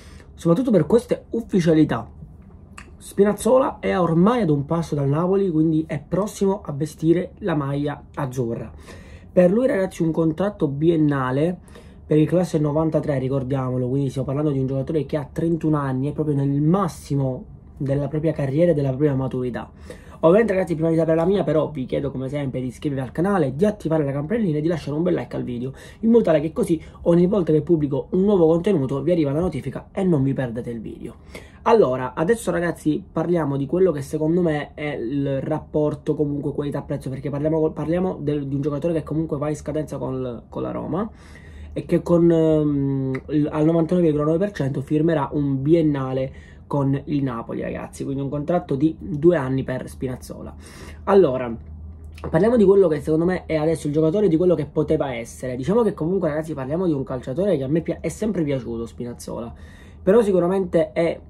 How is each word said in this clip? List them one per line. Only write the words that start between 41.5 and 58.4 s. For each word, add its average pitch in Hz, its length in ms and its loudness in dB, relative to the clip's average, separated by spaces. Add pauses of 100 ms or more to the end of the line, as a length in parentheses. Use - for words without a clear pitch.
e - 120 -6
che 170 180 2
con, 170 260 6
ehm, 143 1000 2
il, 147 220 0
al 151 140 2
novantanove 165 400 2
virgola 147 200 2
nove 160 120 2
per 202 140 0
cento 135 300 -2
firmerà 151 500 0
un 139 320 -2
biennale 135 880 0 (200)
con 139 320 0
il 147 180 -2
Napoli, 120 380 -6
ragazzi, 123 460 -8
quindi 135 160 -6
un 139 80 -4
contratto 147 460 -2
di 156 220 0
due 175 380 4
anni 131 300 -2
per 127 240 -6
Spinazzola. - 640 -10 (480)
Allora, 131 500 4 (760)
parliamo 202 260 4
di 226 80 6
quello 190 240 8
che 147 140 0
secondo 160 240 2
me 185 200 -2
è 160 120 -2
adesso 156 300 0
il 147 60 -2
giocatore, 160 360 4
di 160 80 4
quello 175 180 4
che 147 120 -4
poteva 147 460 -2
essere. 120 440 -8
Diciamo 165 240 2
che 202 120 2
comunque, 175 360 -2
ragazzi, 156 240 -4
parliamo 143 320 -4
di 165 80 2
un 135 100 -2
calciatore 135 540 -2
che 135 80 -2
a - 20 -6
me 156 140 0
pi-, - 180 -6
è - 80 -6
sempre 185 360 -4